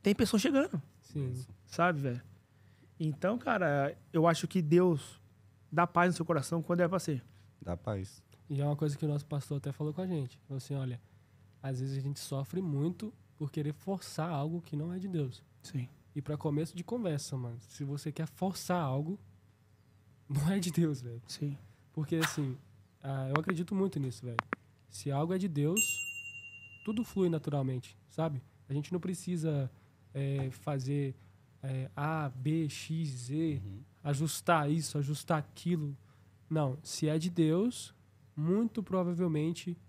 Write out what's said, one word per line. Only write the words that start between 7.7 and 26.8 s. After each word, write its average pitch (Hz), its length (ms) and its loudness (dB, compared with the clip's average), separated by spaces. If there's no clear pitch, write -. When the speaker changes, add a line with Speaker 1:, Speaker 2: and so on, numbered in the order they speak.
Speaker 3:
paz. 98 460 -6
Speaker 2:
E 139 120 -2
é 143 40 2
uma 147 120 2
coisa 147 220 0
que - 60 -4
o 151 40 2
nosso 147 180 -2
pastor 143 320 -4
até 143 140 -6
falou 151 220 -4
com 170 60 -6
a 185 60 -2
gente. 151 320 -4
Falou 135 100 -6
assim, 139 160 -6
"Olha, 127 260 -4
às 135 180 -4
vezes 135 160 -2
a 135 40 -2
gente 139 180 -4
sofre 139 420 -4
muito 175 520 0
por 147 160 -4
querer 151 200 -2
forçar 175 560 -4
algo 160 320 -2
que - 140 -10
não 156 180 -2
é 185 60 -4
de 185 100 -6
Deus." 147 340 -2
Speaker 1:
Sim. 127 260 -6
Speaker 2:
E 147 60 -4
pra 151 160 -4
começo 156 400 0
de 175 80 -8
conversa, 165 540 -2
mano, 120 220 -6
se - 240 -10
você 143 280 -4
quer 160 140 -4
forçar 180 560 0
algo, 147 360 0
não 143 220 2
é 196 80 4
de 175 120 0
Deus, 151 300 2
velho. 117 260 -10
Speaker 1:
Sim. 143 300 -4
Speaker 2:
Porque, 160 240 0
assim, 147 420 0
ah, 135 260 -4
eu 135 120 0
acredito 180 340 -4
muito 190 240 -2
nisso, 131 280 -6
velho. 117 100 -8
Se - 200 -8
algo 151 220 0
é 190 60 0
de 190 100 -2
Deus, 156 320 2